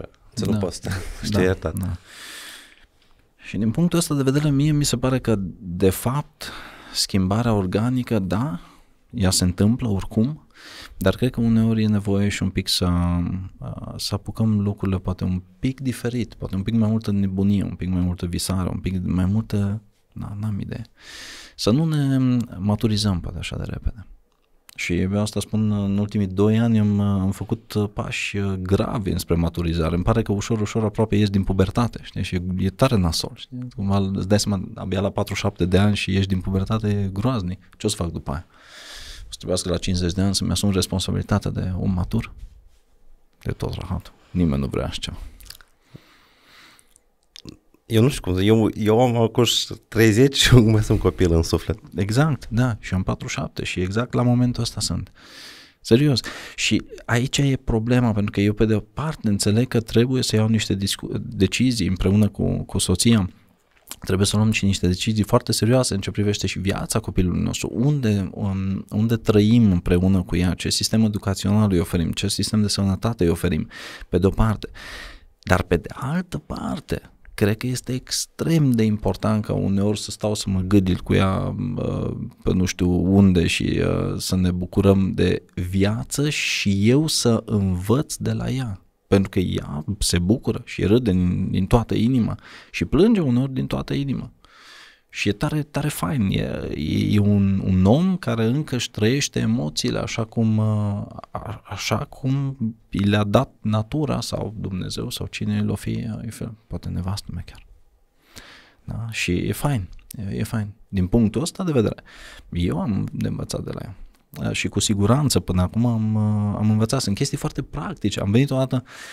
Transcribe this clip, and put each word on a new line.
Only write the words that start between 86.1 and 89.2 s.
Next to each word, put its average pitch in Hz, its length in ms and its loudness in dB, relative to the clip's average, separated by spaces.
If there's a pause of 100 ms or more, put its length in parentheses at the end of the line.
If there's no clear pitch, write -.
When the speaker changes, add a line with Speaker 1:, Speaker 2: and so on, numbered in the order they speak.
Speaker 2:
și 101 600 0
eu 151 180 4
să 117 380 2
învăț 101 680 0
de - 160 -4
la 117 180 -4
ea. 123 300 -6 (280)
Pentru 98 220 4